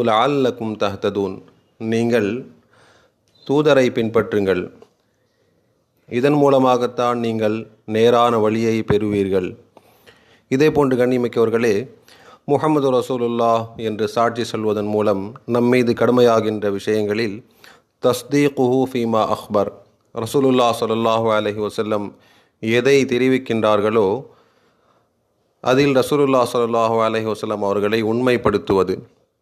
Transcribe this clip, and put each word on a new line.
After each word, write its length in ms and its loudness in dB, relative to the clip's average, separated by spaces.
லஅல்லக்கும் 720 0
தஹ்ததூன்." 520 -4
நீங்கள் 480 0
தூதரை 420 4
பின்பற்றுங்கள், 760 0
இதன் 320 2
மூலமாகத்தான் 800 2
நீங்கள் 360 -2
நேரான 520 4
வழியை 460 0
பெறுவீர்கள். 640 0
இதே 200 2
போன்று 260 2
கண்ணியமிக்கவர்களே, 800 0
முஹம்மது 460 0
ரசூலுல்லாஹ் 720 0
என்று 320 -4
சாட்சி 360 -2
சொல்வதன் 500 -4
மூலம் 300 0
நம் 280 0
மீது 200 2
கடமையாகின்ற 800 2
விஷயங்களில் 640 -4
தஸ்தீகுஹு 800 0
ஃபீமா 320 0
அக்பர், 360 -2
ரசூலுல்லாஹ் 640 0
ஸல்லல்லாஹு 460 0
அலைஹி 300 -2
வஸல்லம் 400 -4
எதை 460 2
தெரிவிக்கின்றார்களோ 1040 0
அதில் 320 2
ரசூலுல்லாஹ் 580 2
ஸல்லல்லாஹு 440 0
அலைஹி 240 -2
வஸல்லம் 380 -4
அவர்களை 340 0
உண்மைப்படுத்துவது. 920 0